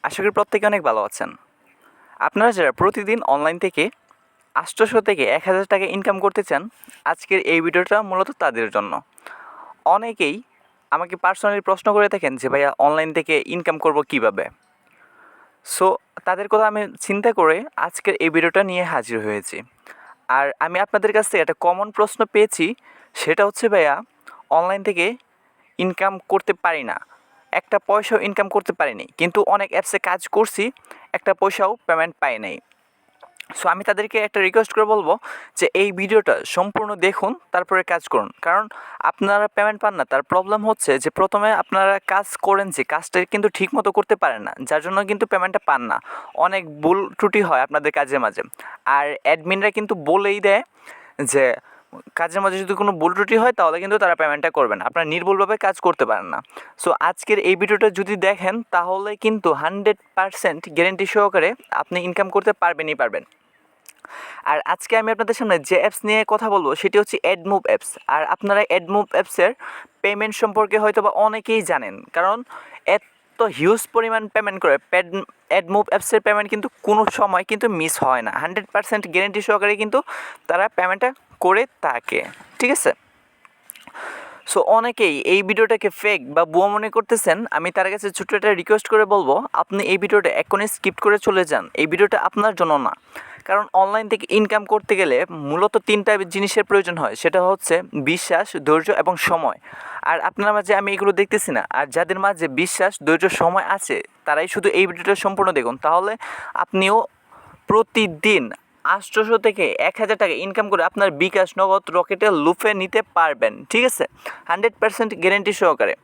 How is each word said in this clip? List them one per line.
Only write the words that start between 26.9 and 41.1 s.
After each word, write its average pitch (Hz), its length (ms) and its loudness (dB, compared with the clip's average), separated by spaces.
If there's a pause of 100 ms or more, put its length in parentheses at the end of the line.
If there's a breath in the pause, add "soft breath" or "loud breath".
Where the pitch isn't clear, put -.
একটা - 260 -2
পয়সাও 208 420 0
ইনকাম 202 280 -2
করতে 196 240 -2
পারিনি, 135 340 -6 (120)
কিন্তু 175 240 2
অনেক 196 280 0
অ্যাপসে 196 280 -2
কাজ 180 300 -4
করছি, 214 420 0 (420 loud breath)
একটা - 220 -2
পয়সাও 214 420 0 (100)
পেমেন্ট 165 340 0
পাই 127 180 -2
নাই।" 95 200 -10 (1040)
So, 180 60 2
আমি 185 160 -2
তাদেরকে 208 340 -2
একটা 208 220 -2
রিকোয়েস্ট 196 320 2
করে 214 120 2
বলবো 208 340 2 (380 loud breath)
যে 180 180 2
এই 196 180 2
ভিডিওটা 190 520 2
সম্পূর্ণ 208 500 -2
দেখুন, 190 400 0 (160)
তারপরে 180 320 0
কাজ - 260 -4
করুন। 110 220 -2 (120)
কারণ 196 260 0 (320 loud breath)
আপনারা 202 480 0
পেমেন্ট 208 320 0
পান 240 140 0
না, 147 100 -2
তার 135 180 0
প্রবলেম 202 460 0
হচ্ছে 143 300 2
যে 151 120 -2